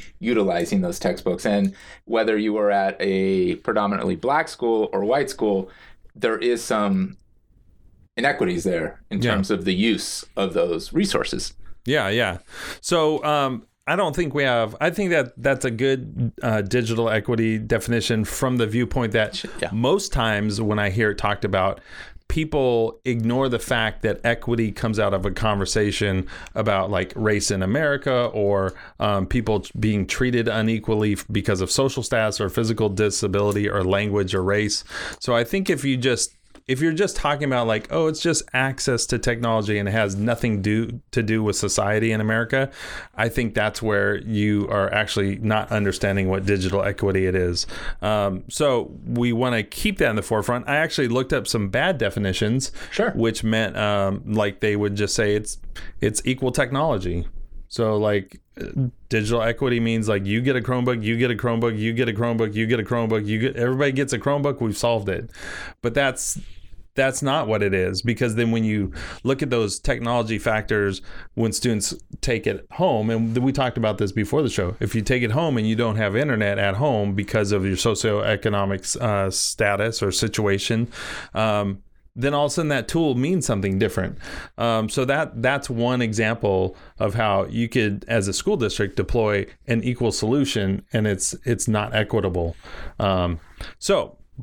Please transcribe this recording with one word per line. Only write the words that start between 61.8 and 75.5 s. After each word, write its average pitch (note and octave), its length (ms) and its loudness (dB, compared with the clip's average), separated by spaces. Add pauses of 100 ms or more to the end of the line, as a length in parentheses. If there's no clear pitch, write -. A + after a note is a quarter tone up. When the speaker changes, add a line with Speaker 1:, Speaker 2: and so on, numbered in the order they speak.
Speaker 2:
get A#2 160 0
a A2+ 40 -2
Chromebook, A2+ 400 0
you A2 140 0
get A2+ 140 2
a - 20 0
Chromebook, A2 420 0
you G#2+ 140 0
get, B2 160 0
everybody C3 380 0
gets C3+ 180 0
a A#2+ 80 -2
Chromebook, C#3+ 400 0
we've A2 160 0
solved A2+ 320 0
it. F2 240 -4 (500)
But A#2 120 -2
that's, C3+ 440 0 (580)
that's C3+ 260 2
not C#3+ 260 0
what G#2+ 160 2
it G2 100 2
is, F#2 280 0
because A#2 340 0
then A#2 160 2
when A2+ 140 2
you G#2+ 260 0 (320)
look C3+ 180 2
at C#3 100 -2
those A2 280 0
technology A#2+ 580 0
factors, G#2 640 0 (340)
when A2+ 180 2
students A2 420 0 (240)
take A#2 260 0
it G2 260 -4
home, A#2+ 380 2
and A2+ 260 2
th-, B2 60 2
we C3 120 2
talked B2+ 240 0
about G#2+ 220 0
this G2+ 120 0
before A#2 300 0
the C3 80 2
show, F2+ 320 -2
if G#2 120 -2
you A2+ 80 0
take B2+ 220 2
it A2 80 0
home D3 260 2